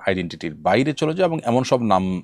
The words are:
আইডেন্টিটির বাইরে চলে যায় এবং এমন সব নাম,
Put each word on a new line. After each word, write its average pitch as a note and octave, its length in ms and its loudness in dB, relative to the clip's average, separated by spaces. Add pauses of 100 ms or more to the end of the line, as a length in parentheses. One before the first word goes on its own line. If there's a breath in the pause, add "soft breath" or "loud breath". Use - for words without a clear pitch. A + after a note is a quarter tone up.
আইডেন্টিটির E2+ 480 -4
বাইরে G2+ 380 2
চলে D#3 220 -2
যায় F#3 140 0
এবং E3 160 -2
এমন B2+ 180 2
সব B2+ 200 0
নাম, F#2 420 0